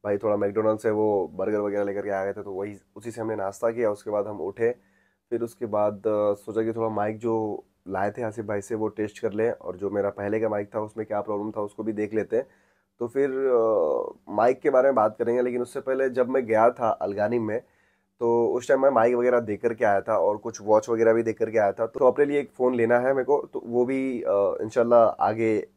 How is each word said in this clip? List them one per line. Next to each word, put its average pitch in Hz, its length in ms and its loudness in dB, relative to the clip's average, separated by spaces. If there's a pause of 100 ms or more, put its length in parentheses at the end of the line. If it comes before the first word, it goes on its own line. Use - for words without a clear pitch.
भाई 104 120 0
थोड़ा 104 200 0
मैकडॉनल्ड 107 440 0
से 110 100 0
वो 104 440 0
बर्गर 95 240 -2
वगैरह 101 260 -2
लेकर 101 160 -4
के 101 100 -6
आ 98 140 -2
गए 98 80 -4
थे, 101 100 -10
तो 101 80 -14
वही, 101 240 -8 (220)
उसी 113 140 -12
से 113 100 -12
हमने 110 160 -4
नाश्ता 98 340 -2
किया। 113 200 -2
उसके 104 200 -8
बाद 104 160 -2
हम 104 140 -10
उठे, 113 340 -2 (560)
फिर 117 100 -4
उसके 117 260 -8
बाद, 104 260 0
अ, 104 420 0
सोचा 107 280 -6
कि 113 100 -2
थोड़ा 113 160 -2
माइक 110 300 -4
जो 110 460 -4 (240)
लाए 98 220 -2
थे 127 120 -10
आसिफ 110 220 -6
भाई 104 160 -4
से, 113 140 -8
वो 107 140 -2
टेस्ट 104 300 -6
कर 104 140 -4
लें, 110 180 0
और - 260 -8
जो 98 140 -4
मेरा 101 180 -2
पहले 101 320 -4
का 110 80 0
माइक 104 260 -4
था 110 60 -2
उसमें 107 260 -8
क्या 104 140 -4
प्रॉब्लम 107 300 -6
था 107 100 -8
उसको 104 220 -8
भी 110 100 -4
देख 104 220 -4
लेते 107 220 -2
हैं। 135 100 -2 (540)
तो 120 80 -4
फिर, 135 220 0
अ, 110 1000 0
माइक 113 280 2
के - 100 2
बारे 131 140 6
में 139 100 4
बात 110 240 2
करेंगे, 120 240 0
लेकिन 123 200 -2
उससे 127 180 -8
पहले 135 300 -2
जब 123 180 0
मैं 131 180 0
गया 110 240 6
था 123 180 -4
अलगानी 104 500 -2
में, 110 240 -2 (580)
तो 117 260 2
उस 113 220 -2
टाइम 139 140 4
मैं 139 80 6
माइक 120 240 4
वगैरह 123 260 2
देख 107 220 -6
करके 117 220 0
आया 101 160 4
था 110 160 -2
और 98 200 2
कुछ 110 260 -10
वॉच 107 260 4
वगैरह 113 240 4
भी 117 100 2
देख 113 160 -2
करके 113 200 0
आया 101 140 2
था। 117 140 -4
तो 127 220 2
अपने 143 160 4
लिए 143 160 0
एक 123 180 -10
फ़ोन 127 160 2
लेना 120 240 2
है 127 140 2
मेरे 131 120 0
को, 139 300 0
तो - 120 -8
वो 120 180 2
भी, 131 340 -4
अ, 101 440 0
इंशाल्लाह 117 380 4
आगे 110 680 2 (100)